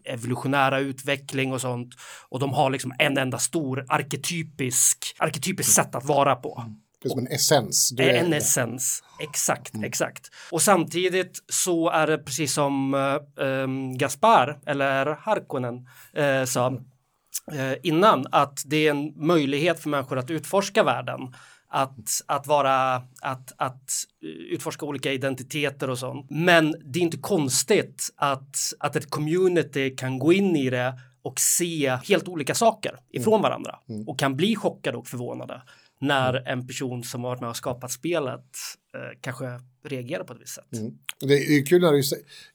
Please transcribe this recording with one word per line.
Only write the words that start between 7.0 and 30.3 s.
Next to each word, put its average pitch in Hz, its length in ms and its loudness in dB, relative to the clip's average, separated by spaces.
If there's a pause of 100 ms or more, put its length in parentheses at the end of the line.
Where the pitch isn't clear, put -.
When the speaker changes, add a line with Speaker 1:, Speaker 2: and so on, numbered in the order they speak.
Speaker 2:
Det 135 60 -6
är - 20 0
som 123 100 -2
en 123 80 -2
essens. - 600 2
Du 127 140 0
Speaker 1:
Eh, - 60 6 (120)
Speaker 2:
är 175 40 2
Speaker 1:
en 165 80 2
essens. 127 680 -2 (160)
Exakt, - 540 -4
Speaker 2:
Mm. 110 100 -6
Speaker 1:
exakt. - 460 -6 (220)
Och 165 100 0
samtidigt 180 840 2
så 170 420 2
är 160 180 4
det 156 100 2
precis 147 360 -4
som, 139 400 0
eh, 139 540 -2
ehm, 131 500 -4
Gaspar, 147 680 4
eller 139 400 0
Harkonnen, 131 840 -4 (260)
eh, 139 320 2
sa, 127 220 2
Speaker 2:
Mm. 131 160 -4 (880)
Speaker 1:
eh, 139 120 -2
innan, 165 480 4
att 143 340 2
det 151 220 2
är 151 40 6
en 147 360 -4
möjlighet 160 520 2
för 156 100 -6
människor 139 280 -2
att 131 140 -4
utforska 196 520 0
världen. 127 360 -2 (500)
Att, 135 580 -4
att 139 200 -2
vara, 135 480 4 (260)
att, 131 360 -8
att, 131 340 -6 (320)
eh, 156 300 -12
utforska 160 320 -6
olika 139 280 -4
identiteter 139 760 -4
och 127 100 -4
sånt. 131 300 -10
Men 160 460 4 (100)
det 139 140 -4
är 175 40 4
inte 165 140 2
konstigt 156 960 0
att, 139 420 -4 (220)
att 143 160 -2
ett - 140 -4
community 151 840 2
kan 131 240 -4
gå 156 140 6